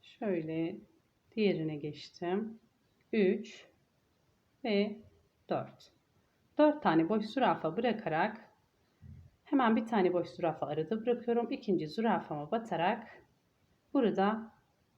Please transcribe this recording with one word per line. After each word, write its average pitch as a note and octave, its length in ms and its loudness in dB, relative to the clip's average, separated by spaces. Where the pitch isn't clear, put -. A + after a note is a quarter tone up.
Şöyle E3 720 -4
diğerine D#3+ 400 0
geçtim. F3 840 -6
Üç - 540 0
ve A3 340 0
dört. - 420 -6
Dört D4 260 6
tane E3 260 4
boş G#3+ 160 0
zürafa E3+ 520 0
bırakarak G#3+ 720 -2
hemen A#3+ 320 4
bir A3 100 0
tane F3+ 280 2
boş E3+ 140 0
zürafa D#3+ 400 -2
arada D#3+ 340 -2
bırakıyorum. A#3 500 -2
İkinci E3 360 -2
zürafama E3 640 -2
batarak A3 560 -2
burada G#3+ 580 2